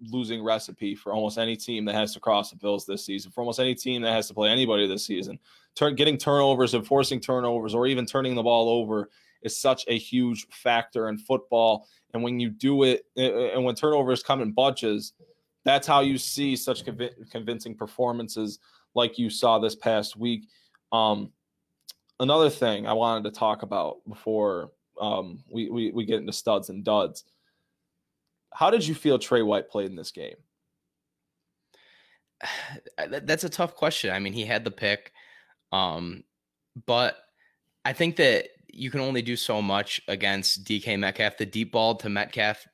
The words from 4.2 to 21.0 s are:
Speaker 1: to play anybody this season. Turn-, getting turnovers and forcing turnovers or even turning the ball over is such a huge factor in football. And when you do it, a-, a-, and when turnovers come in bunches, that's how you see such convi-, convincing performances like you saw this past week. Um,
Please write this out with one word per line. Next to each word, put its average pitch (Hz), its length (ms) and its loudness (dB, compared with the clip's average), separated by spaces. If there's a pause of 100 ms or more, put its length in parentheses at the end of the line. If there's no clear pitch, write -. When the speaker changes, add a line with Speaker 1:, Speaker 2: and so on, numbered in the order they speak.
Speaker 1:
to 104 80 -14
play 107 160 2
anybody 110 380 2
this 98 180 -4
season. 95 320 -6 (380)
Turn-, 147 180 2
getting 143 240 2
turnovers 135 560 4
and 113 100 2
forcing 135 360 2
turnovers 120 520 -2
or 120 140 2
even 127 180 0
turning 131 300 -2
the 120 80 0
ball 117 260 4
over 110 420 0 (320)
is 113 140 -6
such - 300 0
a 120 100 0
huge 120 520 -2
factor 117 600 -2
in 107 100 -6
football. 113 680 2 (280)
And 117 100 -4
when 120 160 -2
you 120 100 -2
do 135 320 2
it, 127 220 4 (120)
a-, 127 140 2
a-, 113 240 0
and 127 100 0
when 123 120 0
turnovers 139 480 2
come 135 160 0
in 110 120 -2
bunches, 117 600 0 (500)
that's 139 240 2
how 143 140 6
you 139 180 2
see 139 380 -2
such - 280 -4
convi-, 113 460 -10
convincing 113 460 -8
performances 113 800 -4 (360)
like 120 240 0
you 120 120 0
saw 113 300 4
this 110 160 0
past 107 400 0
week. 113 320 -4 (420)
Um, 107 400 2 (880)